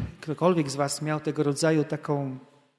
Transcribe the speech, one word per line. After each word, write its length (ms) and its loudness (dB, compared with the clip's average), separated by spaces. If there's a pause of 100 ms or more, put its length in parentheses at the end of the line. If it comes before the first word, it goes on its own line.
(200)
ktokolwiek 500 2
z 60 -6
was 260 -2
miał 180 -2
tego 220 0
rodzaju 420 2
taką, 540 -4 (400)